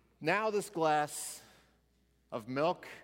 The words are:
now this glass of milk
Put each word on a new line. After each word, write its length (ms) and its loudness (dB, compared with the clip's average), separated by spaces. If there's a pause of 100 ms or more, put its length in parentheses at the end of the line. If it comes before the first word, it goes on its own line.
(200)
now 300 2
this 200 0
glass 720 0 (920)
of 160 -6
milk 400 0 (140)